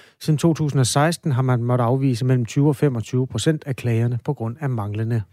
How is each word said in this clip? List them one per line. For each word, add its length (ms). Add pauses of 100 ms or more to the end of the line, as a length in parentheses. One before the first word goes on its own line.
(240)
Siden 140
to 160
tusind 260
og 80
seksten 440
har 100
man 220
måttet 220
afvise 400
mellem 200
tyve 240
og 60
femogtyve 520
procent 380
af 100
klagerne 500
på 80
grund 260
af 100
manglende 520 (120)